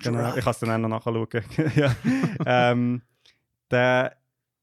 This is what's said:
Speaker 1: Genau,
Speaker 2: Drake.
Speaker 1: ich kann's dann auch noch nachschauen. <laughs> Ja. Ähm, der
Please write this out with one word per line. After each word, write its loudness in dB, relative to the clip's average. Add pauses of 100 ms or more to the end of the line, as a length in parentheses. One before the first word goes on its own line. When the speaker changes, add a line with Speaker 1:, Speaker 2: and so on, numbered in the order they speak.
Speaker 1:
Genau, -2
Speaker 2:
Drake. -2
Speaker 1:
ich -2
kann's 0
dann -2
auch 0
noch -2
nachschauen. -4 (280)
<laughs> 0
Ja. 2 (500)
Ähm, 2 (680)
der 2 (460)